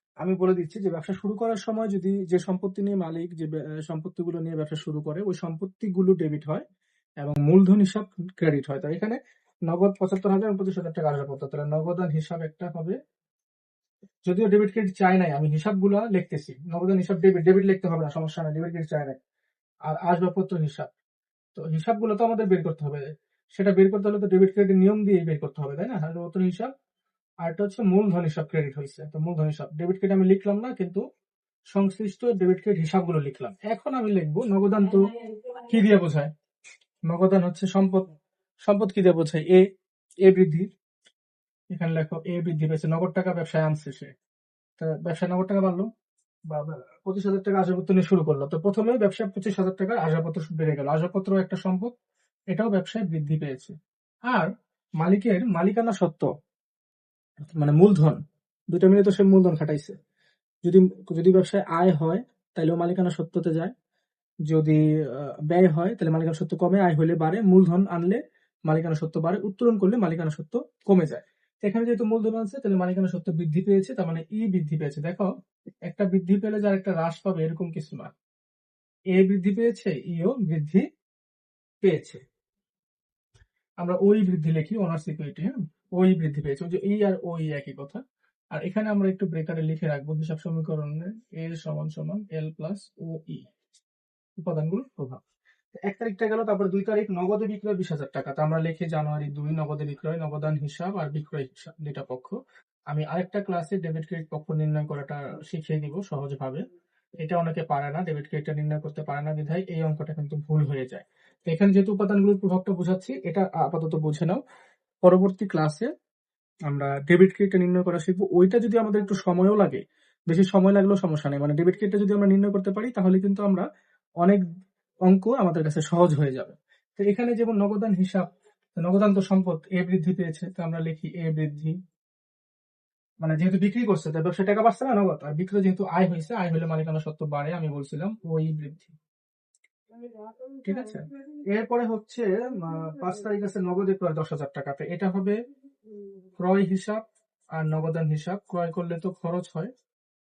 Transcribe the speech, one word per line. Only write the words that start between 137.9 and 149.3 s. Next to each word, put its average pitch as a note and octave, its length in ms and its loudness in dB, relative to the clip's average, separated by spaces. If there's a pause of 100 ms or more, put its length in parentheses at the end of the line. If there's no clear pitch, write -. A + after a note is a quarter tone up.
ওই D#3+ 280 -4
বৃদ্ধি। D3+ 460 -12 (1700)
ঠিক G3 120 -4
আছে? G#3+ 200 -12 (480)
এরপরে A3+ 400 -2
হচ্ছে, G#3+ 560 -4
আহ, E3 480 -8 (100)
পাঁচ F#3 220 -8
তারিখ G3+ 220 -4
আছে G3 160 -6
নগদে F#3 340 0
ক্রয় F3 200 -2
দশ D#3 160 -6
হাজার C#3+ 240 -6
টাকা। C#3 180 -8
তো D3+ 120 -10
এটা F3+ 260 -4
হবে G3 340 -2 (920)
ক্রয় F#3+ 280 2
হিসাব G3 400 -2 (460)
আর D#3+ 180 -4
নগদান D#3+ 420 -2
হিসাব। D#3 300 -4 (100)
ক্রয় E3+ 240 -4
করলে E3+ 280 -6
তো F#3+ 100 -6
খরচ F3 440 -6